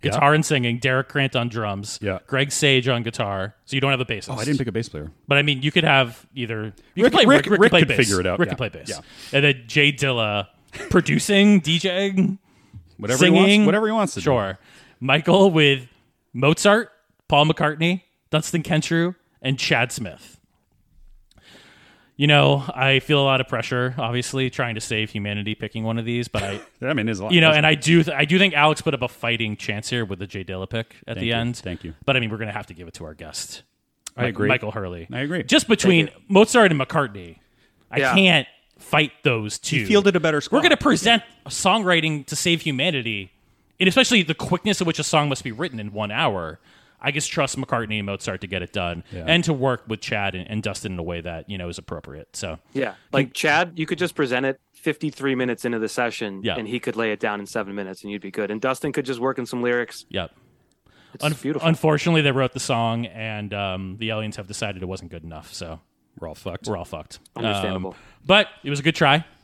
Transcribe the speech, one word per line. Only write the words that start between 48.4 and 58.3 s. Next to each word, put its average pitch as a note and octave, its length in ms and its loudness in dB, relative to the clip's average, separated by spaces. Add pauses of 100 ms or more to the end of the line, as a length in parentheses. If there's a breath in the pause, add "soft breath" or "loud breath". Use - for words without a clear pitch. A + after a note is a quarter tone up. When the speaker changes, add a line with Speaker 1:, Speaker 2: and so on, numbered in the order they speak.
Speaker 2:
to G#2 40 -10
get F#2 140 -6
it F2+ 140 -10
done F2 360 -6
Speaker 1:
Yeah. F2 160 -12
Speaker 2:
and E3+ 180 2
to D#3+ 100 0
work B2+ 340 -2
with A2 140 -6
Chad G2+ 320 -4
and, F2+ 160 -10
and G#2+ 120 -4
Dustin G2+ 300 -8
in F2+ 60 -6
a E2+ 40 -6
way E2+ 200 -6
that, E2 260 -10
you G2+ 80 -10
know, F2 140 -8
is - 80 -12
appropriate. D#2 580 -14
So D#2 220 -8 (160)
Speaker 3:
Yeah, B2 180 -4 (180)
like, C#3 220 0
Chad, E3 460 0
you D#3 80 -4
could F3+ 100 -6
just E3 180 -4
present B2+ 300 -2
it C3+ 160 -2 (140)
fifty-three C#3 600 -4
minutes B2 300 -4
into A#2 140 -2
the A2 100 -4
session, G#2+ 540 -6
Speaker 2:
Yeah. G2 140 -4
Speaker 3:
and A2 120 -8
he A#2+ 100 -6
could A2 180 -6
lay A2+ 160 -2
it G#2+ 60 -6
down G#2 220 -4
in G2+ 60 -10
seven G2+ 280 -8
minutes, F#2+ 280 -10
and G#2 100 -10
you'd G2+ 80 -8
be G2 100 -12